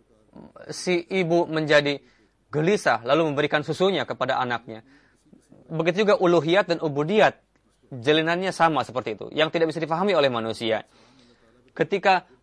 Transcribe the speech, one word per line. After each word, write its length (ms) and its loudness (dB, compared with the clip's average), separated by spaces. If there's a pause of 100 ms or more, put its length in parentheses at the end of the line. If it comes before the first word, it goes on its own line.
(680)
si 400 -4
ibu 400 0
menjadi 560 2 (480)
gelisah 560 0
lalu 240 2
memberikan 320 0
susunya 400 -2
kepada 400 -4
anaknya. 400 -8 (880)
Begitu 320 0
juga 160 4
uluhiyat 480 4
dan 160 -2
ubudiyat, 560 2 (560)
jalinannya 560 0
sama 320 2
seperti 320 -6
itu, 160 -14
yang 160 0
tidak 240 -2
bisa 80 -6
difahami 320 -2
oleh 160 2
manusia. 560 -4 (880)
Ketika 560 -2 (160)